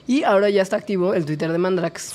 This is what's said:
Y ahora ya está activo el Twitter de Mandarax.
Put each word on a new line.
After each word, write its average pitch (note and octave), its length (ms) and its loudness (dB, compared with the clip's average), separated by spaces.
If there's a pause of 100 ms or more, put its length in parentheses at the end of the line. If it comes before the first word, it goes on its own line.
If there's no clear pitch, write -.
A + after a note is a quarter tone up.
Y C4+ 160 0
ahora G#3 260 4
ya G3+ 120 4
está F#3+ 160 -2
activo F#3+ 360 -2
el E3+ 120 0
Twitter D3+ 260 -2
de E3+ 60 0
Mandarax. F3 460 -2 (120)